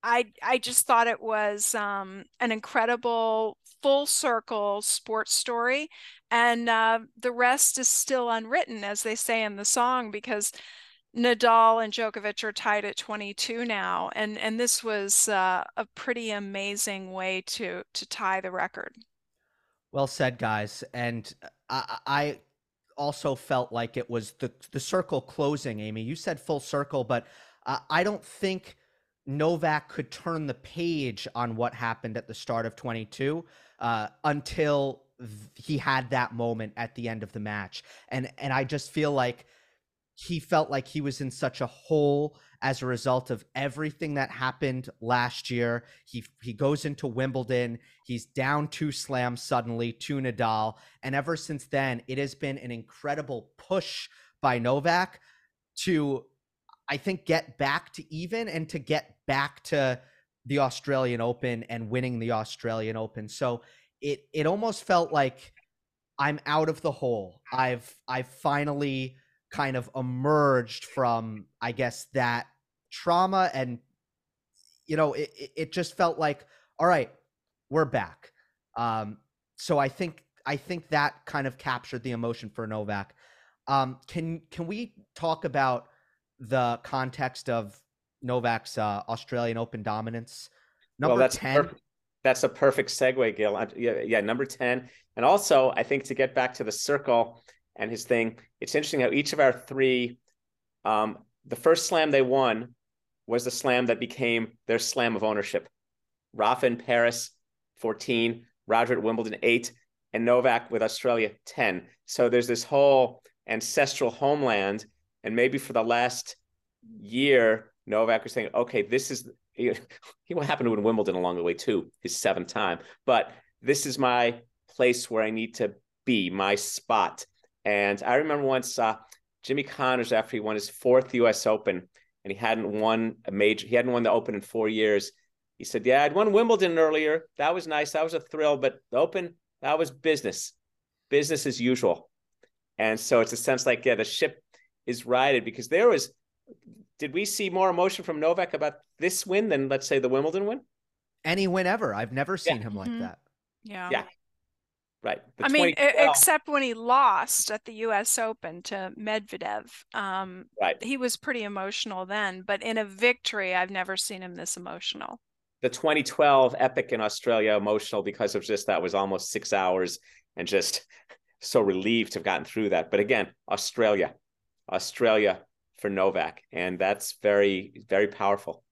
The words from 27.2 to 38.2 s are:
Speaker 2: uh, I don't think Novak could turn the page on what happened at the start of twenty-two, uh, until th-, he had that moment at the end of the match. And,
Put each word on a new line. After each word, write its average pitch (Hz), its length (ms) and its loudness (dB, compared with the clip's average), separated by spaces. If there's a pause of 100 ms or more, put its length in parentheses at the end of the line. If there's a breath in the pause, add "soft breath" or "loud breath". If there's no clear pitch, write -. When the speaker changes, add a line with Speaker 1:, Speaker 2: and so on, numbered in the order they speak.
Speaker 2:
uh, 131 140 -4 (100)
I 165 160 2
don't 208 180 -2
think - 540 -6 (480)
Novak 151 640 0
could - 220 -10
turn 160 360 -6
the 131 80 -4
page 156 800 -6
on 117 220 -4
what 120 160 -2
happened 117 460 -6
at - 100 -12
the 110 60 -12
start 117 320 -4
of 113 100 -8
twenty-two, 135 720 -6 (320 soft breath)
uh, 113 300 -2 (160)
until 147 800 0 (140)
th-, 120 120 -14 (240)
he 147 240 -4
had 131 320 0
that 123 240 0
moment 117 420 -4
at 117 180 -8
the 117 140 -6
end 110 140 -6
of 101 100 -12
the 110 80 -10
match. 104 420 -8 (280 loud breath)
And, 131 260 -6